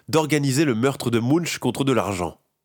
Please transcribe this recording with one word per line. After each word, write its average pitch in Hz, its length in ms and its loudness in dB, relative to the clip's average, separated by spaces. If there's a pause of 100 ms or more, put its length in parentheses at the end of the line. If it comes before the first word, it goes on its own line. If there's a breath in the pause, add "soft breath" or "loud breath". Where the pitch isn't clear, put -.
d'organiser 143 560 2
le 127 100 2
meurtre 127 360 -2
de 117 80 2
Munch 147 400 0
contre 127 260 -2
de 135 80 2
l'argent. 92 460 -2 (260)